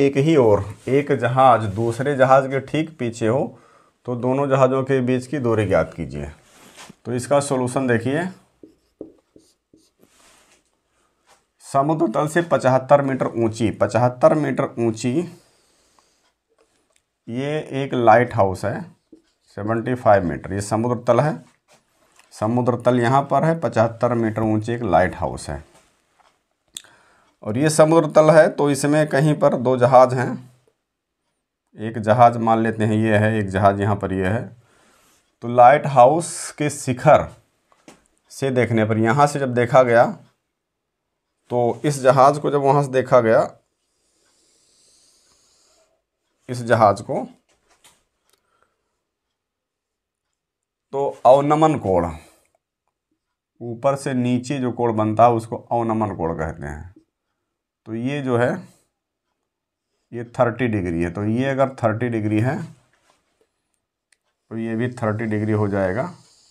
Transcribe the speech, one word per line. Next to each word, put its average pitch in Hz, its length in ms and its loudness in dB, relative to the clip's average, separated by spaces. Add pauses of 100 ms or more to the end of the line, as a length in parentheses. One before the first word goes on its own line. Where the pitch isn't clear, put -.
एक 139 100 0
ही 151 200 2
ओर 104 280 4 (240)
एक 143 240 0
जहाज 123 520 2 (100)
दूसरे 117 420 -4
जहाज 131 300 4
के 131 160 -4
ठीक 156 360 -6
पीछे 117 280 -4
हो, 143 320 -2 (480)
तो 127 100 -6
दोनों 131 320 -2
जहाज़ों 131 360 2
के 135 160 0
बीच 123 260 -2
की 151 120 -8
दूरी 110 280 0
ज्ञात 85 280 0
कीजिए। 73 360 -10 (760)
तो 113 100 -8
इसका 127 260 0
सॉल्यूशन 131 460 -4
देखिए, 123 360 -2 (3500)
समुद्र 151 460 -2
तल 147 180 -2
से 170 140 0
पचहत्तर 131 600 2
मीटर 135 240 -4 (100)
ऊंची, 110 360 -2
पचहत्तर 123 640 2
मीटर 135 420 -4
ऊंची 117 340 -2 (2250)
ये 135 300 -6 (160)
एक 135 200 -4
लाइट 120 420 4
हाउस 98 280 0
है, 113 160 -6 (760)
सेवेंटी 110 380 -4
फ़ाइव 104 300 4
मीटर, 78 280 -8
ये 98 100 -4
समुद्र 113 420 -4
तल 120 160 2
है, 156 180 -2 (960)
समुद्र 117 480 -2
तल 123 180 2
यहाँ 131 300 2
पर 165 140 0
है, 165 160 0
पचहत्तर 117 560 -2
मीटर 110 280 -2
ऊंची 110 280 -2
एक 120 120 -6
लाइट 90 320 2
हाउस 67 340 -8
है। 73 140 -12 (1800)
और 110 140 -6
ये 151 120 0
समुद्र 156 400 4
तल 156 200 6
है, 160 180 6
तो 143 220 0
इसमें 147 380 0
कहीं 151 260 2
पर 143 220 2
दो 127 200 0
जहाज 123 380 6
हैं, 127 160 -2 (1500)
एक 110 200 -8
जहाज 117 400 4
मान 113 240 2
लेते 107 220 -2
हैं 110 120 0
ये 107 200 2
है, 110 220 2
एक 101 100 -2
जहाज 98 320 2
यहाँ 101 160 0
पर 98 160 -6
ये 95 140 -2
है। 110 160 -2 (1000)
तो 120 40 -8
लाइट 123 380 6
हाउस 139 640 2
के 147 180 -4
शिखर 127 560 0 (1080)
से 135 180 -4
देखने 117 340 0
पर, 107 140 -2
यहाँ 113 280 2
से 147 120 -4
जब 131 160 -4
देखा 123 280 4
गया, 120 220 4 (1500)
तो 120 340 -2
इस 139 180 -2
जहाज 135 360 4
को 147 120 -4
जब 143 120 -2
वहाँ 139 200 2
से 135 100 -6
देखा 127 280 2
गया, 113 260 2 (3000)
इस 123 160 -8
जहाज 110 360 4
को, 147 260 -6 (3750)
तो 139 140 -4 (200)
अवनमन 143 520 2
कोण, 90 320 -2 (1500)
ऊपर 120 360 -4
से 139 180 -6
नीचे 123 440 -2
जो 123 140 -4
कोण 117 240 -2
बनता 107 280 2
है, 120 80 4
उसको 113 240 -4
अवनमन 110 600 -4
कोण 85 220 -4
कहते 80 280 -8
हैं। 76 280 -14 (920)
तो 110 80 -12
ये 131 280 -6
जो 127 160 -2
है, 123 120 0 (1600)
ये 120 120 -10 (100)
थर्टी 120 340 0
डिग्री 90 340 -2
है। 85 100 -2
तो 101 120 -6
ये 113 220 -2
अगर 131 280 -2
थर्टी 117 340 -2
डिग्री 107 320 -2
है, 131 160 -2 (1900)
तो 113 60 -10
ये 113 200 -4
भी 123 160 -2
थर्टी 113 340 -4
डिग्री 107 260 -2
हो 104 160 0
जाएगा, 98 440 -2 (380)